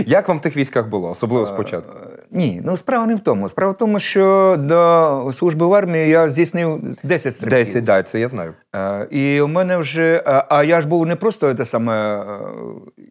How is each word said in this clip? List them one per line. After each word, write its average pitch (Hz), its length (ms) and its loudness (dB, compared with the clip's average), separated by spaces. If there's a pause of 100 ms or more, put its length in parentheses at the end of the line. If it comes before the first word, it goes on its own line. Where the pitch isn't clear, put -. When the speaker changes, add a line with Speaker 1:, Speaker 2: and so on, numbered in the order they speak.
Speaker 1:
Як 151 220 2
вам 175 100 0
в - 20 -10
тих 143 160 -4
військах 123 320 -2
було, 92 220 -4
особливо 117 340 -2
Speaker 2:
Е, - 20 0
Speaker 1:
спочатку? 98 460 -8 (380)
Speaker 2:
ні, 175 340 -2
ну, 180 120 -2
справа 226 300 -2
не 226 80 0
в 202 60 -2
тому. 98 280 0
Справа 190 240 -2
в 190 40 -10
тому, 208 240 0
що 190 580 4
до 156 760 2
служби 165 320 0
в 185 80 4
армії 175 340 2
я 160 220 4
здійснив 160 500 -2 (220)
десять 143 340 -2
стрибків. 120 220 0
Speaker 1:
Десять, 117 260 0
да, 101 180 4
це 110 180 -6
я 117 80 -2
знаю. 90 260 -10 (220)
Speaker 2:
Е, 101 340 -4
і 143 300 0
у 143 80 2
мене 180 280 0
вже, 165 500 0
а, 135 220 2
а 147 160 4
я 165 180 2
ж 147 60 -4
був 165 180 2
не 170 100 -2
просто 165 380 0
те 123 120 -4
саме, 110 540 -2
е, 101 40 -10 (880)